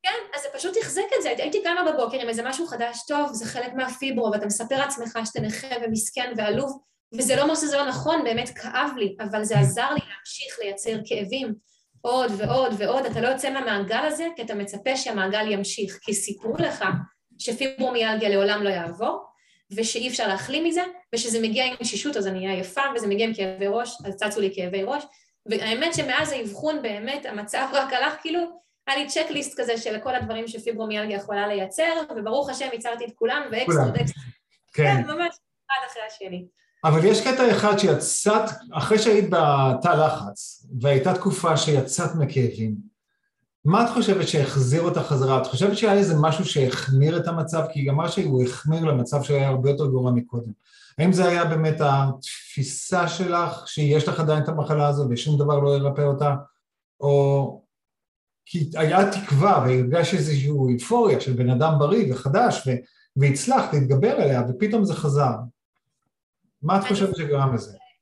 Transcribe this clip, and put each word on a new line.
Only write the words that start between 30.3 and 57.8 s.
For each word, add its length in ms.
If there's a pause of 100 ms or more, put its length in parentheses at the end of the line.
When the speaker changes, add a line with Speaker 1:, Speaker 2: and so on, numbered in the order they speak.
Speaker 1:
שפיברומיאלגיה 680
יכולה 300
לייצר, 460 (240)
וברוך 320
השם, 240
ייצרתי 320
את 100
כולם, 260 (100)
ואקסטרה, 320
Speaker 2:
כולם. 100
Speaker 1:
ואקסטרה. 300 (500)
Speaker 2:
כן. 100
Speaker 1:
כן, 180
ממש, 340 (320)
אחד 240
אחרי 160
השני. 380 (380)
Speaker 2:
אבל 220
יש 220
קטע 240
אחד 260
שיצאת, 720 (240)
אחרי 260
שהיית 300
בתא 580
לחץ, 800 (160)
והייתה 320
תקופה 440
שיצאת 580
מכאבים, 600 (880)
מה 200
את 40
חושבת 380
שהחזיר 540
אותך 200
חזרה? 400
את 60
חושבת 300
שהיה 160
איזה 280
משהו 240
שהחמיר 720
את 100
המצב? 440
כי 140
גם 100
מה 140
שהוא 340
החמיר 420
למצב 380
שהיה 240
הרבה 220
יותר 160
גרוע 260
מקודם. 400 (460)
האם 160
זה 140
היה 180
באמת 340
התפיסה 1300
שלך, 600
שיש 400
לך 120
עדיין 240
את 60
המחלה 380
הזו 220
ושום 280
דבר 220
לא 160
ירפא 260
אותה? 340 (640)
או 640 (800)